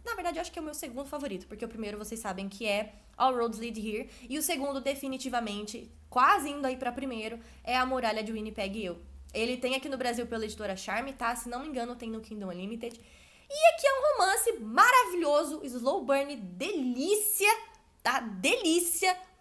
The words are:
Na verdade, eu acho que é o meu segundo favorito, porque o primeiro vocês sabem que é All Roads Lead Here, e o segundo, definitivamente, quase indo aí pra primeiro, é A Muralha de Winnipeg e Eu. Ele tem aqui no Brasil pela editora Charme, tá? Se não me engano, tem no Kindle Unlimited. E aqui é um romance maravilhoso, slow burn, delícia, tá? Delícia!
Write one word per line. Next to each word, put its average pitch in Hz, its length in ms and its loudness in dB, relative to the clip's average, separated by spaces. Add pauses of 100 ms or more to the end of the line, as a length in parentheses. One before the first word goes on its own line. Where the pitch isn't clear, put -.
Na 480 100 -6
verdade, 349 240 -4
eu 330 40 -4
acho 349 100 -6
que - 80 -10
é - 20 -6
o 311 40 -6
meu 302 80 -8
segundo 277 340 -8
favorito, 269 400 -8
porque 208 160 -10
o 226 60 -8
primeiro 214 280 -8
vocês 214 220 -8
sabem 196 300 -6
que 220 180 -6
é 208 280 -2 (200)
All 254 180 4
Roads 233 260 -2
Lead 226 200 -8
Here, 220 300 -6 (180)
e 254 100 -4
o 311 60 0
segundo, 277 380 -2
definitivamente, 240 1080 -6 (200)
quase 294 400 4
indo 285 160 -6
aí 262 100 -2
pra 254 160 -4
primeiro, 233 480 -8 (240)
é 247 140 0
A 254 80 4
Muralha 240 360 0
de 214 120 -6
Winnipeg 214 440 -6
e 220 80 -4
Eu. 175 120 -6 (360)
Ele 240 240 0
tem 247 160 -2
aqui 269 160 -4
no 269 80 -4
Brasil 240 300 -2
pela 226 180 -4
editora 214 300 -6
Charme, 226 380 -4
tá? 240 220 -2
Se 240 140 -8
não 247 120 -6
me 302 60 -8
engano, 247 280 -6
tem 240 120 -12
no 220 140 -8
Kindle 208 280 -10
Unlimited. 214 500 -8 (500)
E 622 240 8
aqui 640 140 2
é 554 40 6
um 554 260 4
romance 403 420 2
maravilhoso, 320 1040 4
slow 262 400 0
burn, 277 320 2
delícia, 269 1160 2 (520)
tá? 262 160 2
Delícia! 339 1000 2 (240)